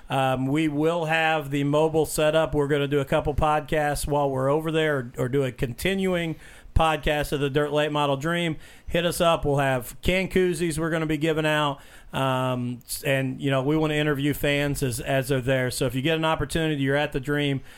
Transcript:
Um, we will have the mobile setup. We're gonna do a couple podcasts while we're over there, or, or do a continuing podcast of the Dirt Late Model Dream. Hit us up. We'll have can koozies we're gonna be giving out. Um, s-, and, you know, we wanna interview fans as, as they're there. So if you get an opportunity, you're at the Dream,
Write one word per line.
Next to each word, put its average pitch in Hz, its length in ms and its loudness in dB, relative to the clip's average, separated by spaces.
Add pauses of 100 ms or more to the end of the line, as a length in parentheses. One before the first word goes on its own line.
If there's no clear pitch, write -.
(100)
Um, 131 360 0
we 156 220 2
will 156 380 0
have 160 440 0
the 143 140 0
mobile 151 400 2
setup. 151 500 2
We're 143 140 2
gonna 143 200 2
do 143 120 2
a 135 60 -2
couple 151 280 0
podcasts 151 720 0
while 143 240 2
we're 131 200 0
over 160 200 0
there, 156 280 2
or, 123 140 -6 (120)
or 127 60 -2
do 139 140 2
a 131 60 -2
continuing 170 840 -2 (380)
podcast 151 580 2
of 143 80 -2
the 143 80 0
Dirt 147 240 0
Late 151 180 2
Model 147 280 0
Dream. 165 380 -2 (300)
Hit 175 200 0
us 165 160 -2
up. 165 240 4
We'll 143 100 2
have 135 460 0
can 185 260 0
koozies 175 500 0
we're 165 120 -2
gonna 160 160 -2
be 156 100 0
giving 156 300 0
out. 151 320 0 (340)
Um, 127 760 -2
s-, - 160 -8
and, 135 400 -2
you 139 80 0
know, 135 120 2
we 151 140 2
wanna 156 180 2
interview 147 380 2
fans 143 500 0
as, 127 180 -2
as 135 280 0
they're 139 120 2
there. 127 300 0
So 139 160 -2
if 120 80 -2
you 131 80 -2
get 160 140 2
an 160 80 0
opportunity, 156 580 0
you're 135 140 2
at 147 160 0
the 143 80 -4
Dream, 143 400 0 (180)